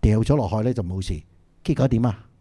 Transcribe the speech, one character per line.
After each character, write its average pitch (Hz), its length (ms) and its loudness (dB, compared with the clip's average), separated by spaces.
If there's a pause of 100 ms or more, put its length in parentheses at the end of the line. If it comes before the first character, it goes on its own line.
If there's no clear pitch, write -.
掉 110 200 4
咗 113 140 2
落 131 140 0
海 110 160 -2
呢 123 100 0
就 113 80 -6
冇 92 180 -6
事。」 - 140 -6 (500)
結 - 120 -2
果 135 120 2
點 113 160 2
啊？ 110 220 -4 (140)